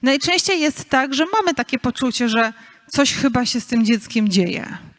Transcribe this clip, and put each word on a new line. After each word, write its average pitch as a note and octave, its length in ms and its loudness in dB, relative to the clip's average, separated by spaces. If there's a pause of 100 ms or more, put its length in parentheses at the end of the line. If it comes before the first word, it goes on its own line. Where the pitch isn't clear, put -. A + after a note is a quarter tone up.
Najczęściej F4 580 2
jest - 280 -2
tak, C4+ 260 0
że C#4+ 180 2
mamy G4 220 0
takie B3 240 -4
poczucie, B3 500 -2
że A3+ 240 0 (380)
coś C#4+ 240 2
chyba B3 320 0
się B3 140 -4
z - 60 -10
tym A#3 180 2
dzieckiem A3 440 0
dzieje. F3+ 500 0 (200)